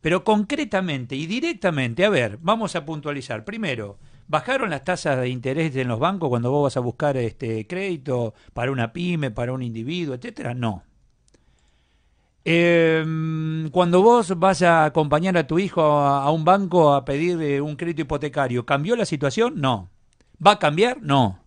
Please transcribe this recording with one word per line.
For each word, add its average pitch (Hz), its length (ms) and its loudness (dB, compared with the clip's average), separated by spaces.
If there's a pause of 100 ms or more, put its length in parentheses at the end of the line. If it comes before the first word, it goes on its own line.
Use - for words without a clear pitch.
Pero 180 240 0
concretamente 196 880 -2
y 147 100 -6
directamente, 175 800 -2
a 214 60 4
ver, 123 320 0
vamos 208 340 -2
a 160 80 -4
puntualizar. 143 640 -8
Primero, 135 520 -6 (300)
¿bajaron 220 440 -2
las 139 120 -6
tasas 156 380 -2
de 127 80 -2
interés 131 480 -2
en 127 100 -2
los 113 120 -2
bancos 170 280 -2
cuando 120 240 0
vos 147 120 2
vas 131 120 0
a 127 60 -2
buscar, 131 340 -2
este, 113 500 -4
crédito 143 680 -6 (180)
para 123 220 -4
una 117 180 -2
pyme, 170 400 -4
para 123 220 -6
un 131 100 -6
individuo, 131 520 -6
etcétera? 127 380 -10
No. 113 300 -4 (1600)
Em, 160 1300 2
cuando 175 320 4
vos 208 360 4
vas 180 260 2
a 165 200 6
acompañar 156 540 2
a 156 100 0
tu 160 120 0
hijo 185 220 -2
a, 143 440 4
a 151 60 4
un 160 120 0
banco 175 500 4
a 135 120 0
pedir, 160 360 -2
eh, 143 200 0
un 147 160 -6
crédito 165 240 -6
hipotecario, 139 640 -2
¿cambió 151 320 0
la 214 80 0
situación? 170 560 -2
No. 117 300 -2 (540)
¿Va 202 80 10
a 202 60 0
cambiar? 175 420 2
No. 131 460 2